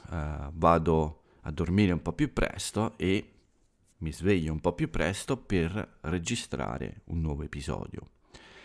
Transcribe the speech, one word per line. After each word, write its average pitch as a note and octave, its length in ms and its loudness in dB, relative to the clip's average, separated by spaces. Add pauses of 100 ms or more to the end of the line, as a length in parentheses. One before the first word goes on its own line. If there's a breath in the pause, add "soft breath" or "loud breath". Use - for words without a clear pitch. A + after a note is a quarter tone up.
eh, D2+ 440 -6
vado E2 680 4 (180 soft breath)
a D#2 100 -8
dormire F2+ 400 4
un D#2 100 0
po' D#2+ 120 -4
più D3 180 0
presto - 680 -2
e F#2+ 340 0 (680)
mi D#2 160 -6
sveglio E2 400 2
un D#2 80 -4
po' E2+ 120 2
più D#2+ 160 -2
presto F#2 460 0
per F#2+ 640 -2
registrare D#2+ 1080 -4
un E2 120 -4
nuovo D2+ 240 -2
episodio. C#2+ 680 -8 (540 loud breath)